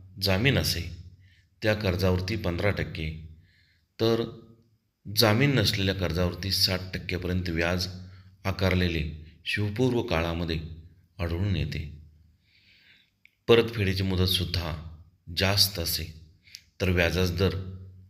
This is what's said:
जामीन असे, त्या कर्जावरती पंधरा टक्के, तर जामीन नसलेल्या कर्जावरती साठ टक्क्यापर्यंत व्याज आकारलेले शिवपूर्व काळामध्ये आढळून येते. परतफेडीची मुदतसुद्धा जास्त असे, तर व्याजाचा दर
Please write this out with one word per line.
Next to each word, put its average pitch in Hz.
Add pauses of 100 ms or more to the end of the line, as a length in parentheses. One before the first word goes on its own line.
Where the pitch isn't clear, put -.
(220)
जामीन 98
असे, - (640)
त्या 107
कर्जावरती 92
पंधरा 90
टक्के, 80 (720)
तर 113 (760)
जामीन 117
नसलेल्या 98
कर्जावरती 90
साठ 92 (140)
टक्क्यापर्यंत 90
व्याज 85 (560)
आकारलेले 90 (180)
शिवपूर्व 117
काळामध्ये 85 (600)
आढळून 87
येते. 76 (1500)
परतफेडीची 107
मुदतसुद्धा 87 (380)
जास्त 95
असे, 82 (680)
तर 92
व्याजाचा 87
दर 90 (300)